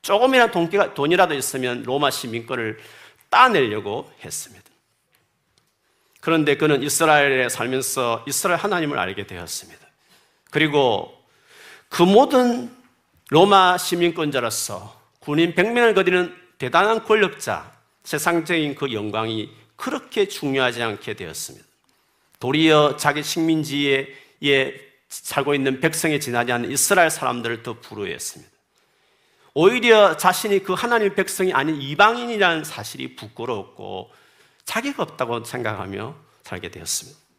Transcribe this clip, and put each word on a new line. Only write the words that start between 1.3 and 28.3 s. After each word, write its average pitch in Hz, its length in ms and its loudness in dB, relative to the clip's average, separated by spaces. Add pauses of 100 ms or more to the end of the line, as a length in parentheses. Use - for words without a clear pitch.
있으면 127 480 -6
로마 135 280 -2
시민권을 117 680 -8 (500)
따내려고 127 800 2 (140)
했습니다. - 400 -14 (1600)
그런데 156 360 2
그는 147 260 2
이스라엘에 143 680 2
살면서 123 760 -4
이스라엘 170 340 -2
하나님을 175 380 -2
알게 95 280 -6
되었습니다. - 600 -14 (640)
그리고 143 680 0 (720)
그 - 140 0
모든 240 720 4 (540)
로마 185 480 6
시민권자로서 143 1200 -4 (180)
군인 165 360 0
백 208 180 2
명을 233 220 4
거느리는 180 400 0 (240)
대단한 196 460 0
권력자, 185 680 -2 (320)
세상적인 160 720 -2
그 135 160 -6
영광이 107 580 -6 (260)
그렇게 233 520 -4
중요하지 131 540 -2
않게 107 320 -6
되었습니다. - 520 -14 (720)
도리어 151 580 2
자기 147 260 0
식민지에, 143 840 -2 (380)
에 139 460 0 (180)
살고 - 460 -4
있는 131 260 -2
백성에 156 400 0
지나지 120 320 -2
않는 120 180 -4
이스라엘 165 400 2
사람들을 120 520 -6
더 117 180 -10
불우했습니다. - 720 -12 (1040)